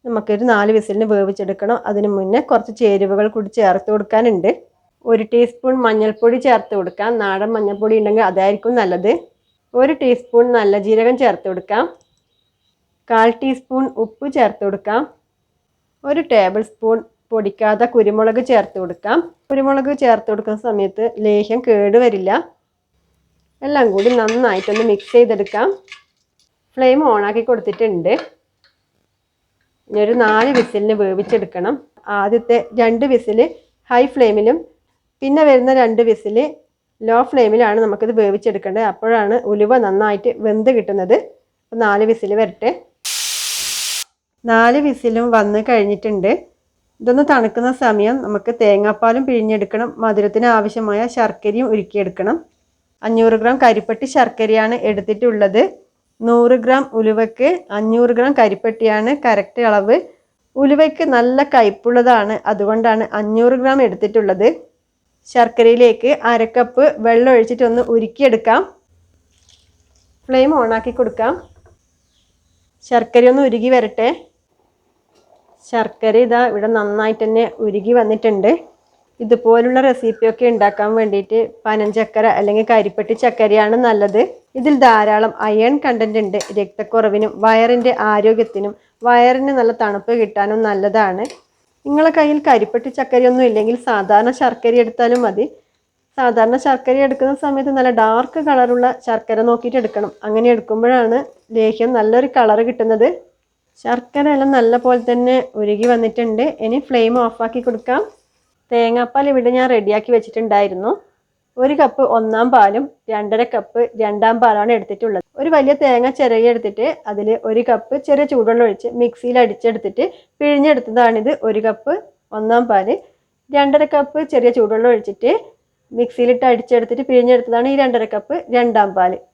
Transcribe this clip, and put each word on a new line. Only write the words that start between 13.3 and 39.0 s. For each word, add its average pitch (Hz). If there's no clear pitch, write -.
ടീസ്പൂൺ 262
ഉപ്പ് 269
ചേർത്ത് 214
കൊടുക്കാം. 208
ഒരു 302
ടേബിൾ 208
സ്പൂൺ 226
പൊടിക്കാത്ത 214
കുരുമുളക് 220
ചേർത്ത് 202
കൊടുക്കാം. 202
കുരുമുളക് 277
ചേർത്ത് 226
കൊടുക്കുന്ന 214
സമയത്ത് 208
ലേഹ്യം 208
കേടുവരില്ല. 202
എല്ലാം 285
കൂടി 208
നന്നായിട്ടൊന്ന് 220
മിക്സ് -
ചെയ്തെടുക്കാം. 214
ഫ്ലെയിം 254
on 202
ആക്കി 226
കൊടുത്തിട്ടുണ്ട്. 202
ഇനി 208
ഒരു 226
നാല് 220
വിസിലിന് 214
വേവിച്ചെടുക്കണം. 196
ആദ്യത്തെ 226
രണ്ട് 233
വിസിൽ 233
ഹൈ 247
ഫ്ലെയിമിലും 226
പിന്നെ 285
വരുന്ന 254
രണ്ട് 226
വിസിൽ 214
ലോ 233
ഫ്ലെയിമിലാണ് 220
നമുക്കിത് 220
വേവിച്ചെടുക്കേണ്ടത്. 202
അപ്പോഴാണ് 220